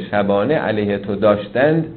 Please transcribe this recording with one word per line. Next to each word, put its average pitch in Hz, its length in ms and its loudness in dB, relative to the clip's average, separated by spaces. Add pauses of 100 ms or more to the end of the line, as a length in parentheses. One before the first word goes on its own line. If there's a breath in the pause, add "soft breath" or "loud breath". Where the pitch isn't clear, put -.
(120)
شبانه 104 440 2
علیه 104 420 -2
تو 98 180 -6
داشتند، 120 680 2 (120)